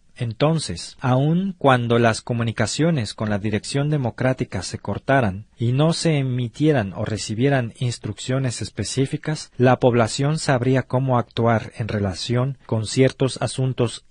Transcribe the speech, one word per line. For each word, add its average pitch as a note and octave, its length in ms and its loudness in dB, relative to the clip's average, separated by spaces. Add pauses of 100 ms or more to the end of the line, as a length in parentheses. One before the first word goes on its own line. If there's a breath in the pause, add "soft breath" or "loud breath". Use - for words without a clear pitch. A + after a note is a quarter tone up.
(180)
Entonces, B2 800 -2
aun D3+ 580 2
cuando A#2+ 400 4
las A#2 240 4
comunicaciones A#2 920 -2
con G#2+ 160 -4
la G#2 80 0
dirección G#2+ 520 -2
democrática B2+ 760 -2
se - 160 -8
cortaran G#2+ 640 0 (120)
y A#2+ 140 0
no D3+ 220 2
se D#3+ 240 0
emitieran B2+ 760 0
o G#2+ 120 -4
recibieran A#2 720 0
instrucciones B2 840 -4
específicas, C#3 960 -4
la B2 220 6
población C3+ 600 2
sabría C3 440 2
cómo B2+ 360 0
actuar A#2 580 0
en G#2+ 100 -4
relación A#2+ 800 -2
con A2 200 -2
ciertos C3 560 2
asuntos B2+ 680 -2